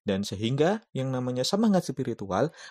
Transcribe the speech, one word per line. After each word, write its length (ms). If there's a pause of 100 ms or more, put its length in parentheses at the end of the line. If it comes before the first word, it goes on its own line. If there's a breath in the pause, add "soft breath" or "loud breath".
Dan 240
sehingga 640
yang 160
namanya 400
semangat 400
spiritual 640 (200 loud breath)